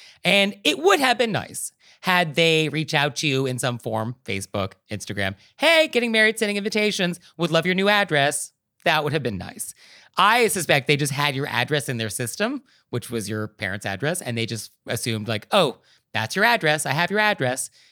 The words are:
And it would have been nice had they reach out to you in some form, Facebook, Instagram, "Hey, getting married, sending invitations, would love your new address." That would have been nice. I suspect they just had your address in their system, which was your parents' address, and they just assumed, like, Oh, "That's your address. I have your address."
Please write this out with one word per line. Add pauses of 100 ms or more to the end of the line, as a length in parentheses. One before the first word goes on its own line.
(240)
And
it
would
have
been
nice (300)
had
they
reach
out
to
you
in
some
form, (100)
Facebook, (180)
Instagram, (240)
"Hey,
getting
married,
sending
invitations, (160)
would
love
your
new
address." (320)
That
would
have
been
nice. (420)
I
suspect
they
just
had
your
address
in
their
system, (300)
which
was
your
parents'
address,
and
they
just (140)
assumed,
like,
Oh, (360)
"That's
your
address.
I
have
your
address." (220)